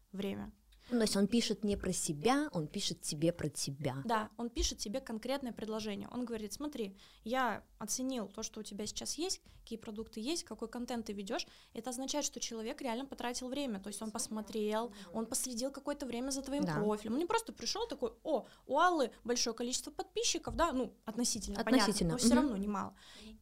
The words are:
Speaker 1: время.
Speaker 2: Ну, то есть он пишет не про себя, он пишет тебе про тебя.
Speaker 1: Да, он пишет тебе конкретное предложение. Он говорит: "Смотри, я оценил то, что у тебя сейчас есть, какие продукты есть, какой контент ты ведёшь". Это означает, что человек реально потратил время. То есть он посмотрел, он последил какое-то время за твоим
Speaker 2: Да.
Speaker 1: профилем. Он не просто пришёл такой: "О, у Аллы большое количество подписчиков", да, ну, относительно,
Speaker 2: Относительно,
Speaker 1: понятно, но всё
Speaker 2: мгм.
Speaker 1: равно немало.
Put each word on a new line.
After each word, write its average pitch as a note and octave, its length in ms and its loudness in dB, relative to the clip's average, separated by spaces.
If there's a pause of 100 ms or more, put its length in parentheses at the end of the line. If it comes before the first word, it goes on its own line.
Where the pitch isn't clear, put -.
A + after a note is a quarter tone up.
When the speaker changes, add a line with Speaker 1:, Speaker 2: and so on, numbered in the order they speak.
(120)
Speaker 1:
время. G3+ 400 -4 (400)
Speaker 2:
Ну, A#3+ 60 4
то A3+ 60 6
есть G3+ 140 4
он G3+ 100 8
пишет A3+ 360 2
не G3+ 140 2
про F#3 160 0
себя, A3+ 580 2
он D3+ 160 -2
пишет - 340 -4
тебе D#3+ 300 2
про D#3+ 160 -2
тебя. C#3 580 -2
Speaker 1:
Да, G#3+ 320 0
он A#3+ 120 -4
пишет - 300 -2
тебе A3+ 220 -4
конкретное B3+ 500 -4
предложение. G#3+ 600 -4
Он B3 140 -4
говорит: G#3+ 280 -6
"Смотри, A#3+ 420 -6 (280)
я A#3+ 400 0 (140)
оценил B3 500 -2
то, - 140 -10
что - 200 -6
у - 20 -8
тебя G#3 240 -6
сейчас - 320 -4
есть, F4+ 200 -2 (220)
какие A#3 160 -8
продукты A3+ 420 -8
есть, D4+ 260 -2
какой A3 220 -6
контент A#3+ 380 -4
ты G#3 80 -6
ведёшь". G#3 320 -4 (300)
Это A#3 160 -6
означает, C4+ 340 -2
что - 140 -4
человек A3+ 420 -6
реально B3+ 240 -2
потратил B3 440 -6
время. C4 300 -2
То G3+ 100 -8
есть G#3 120 -8
он A3 80 -4
посмотрел, G#3+ 800 0 (220)
он A3 140 -2
последил B3+ 440 -2
какое-то C#4+ 360 -4
время A#3+ 240 -2
за C4+ 100 -2
твоим C4+ 240 0
Speaker 2:
Да. E3 80 2
Speaker 1:
профилем. G#3 400 2
Он C#4 60 2
не F4 80 0
просто A4+ 260 0
пришёл F#4+ 340 -2
такой: B3+ 240 -2 (120)
"О, C#4 240 2 (180)
у C#4 140 4
Аллы D#4+ 320 6 (120)
большое A#3+ 320 0
количество B3+ 360 -4
подписчиков", - 640 -2
да, D#4 180 4
ну, B3 220 0 (100)
относительно, A3 560 0
Speaker 2:
Относительно, A3 320 6
Speaker 1:
понятно, F3+ 200 4
но - 40 0
всё G3+ 120 6
Speaker 2:
мгм. A#3+ 120 10
Speaker 1:
равно B3 160 2
немало. G3+ 380 -2 (460)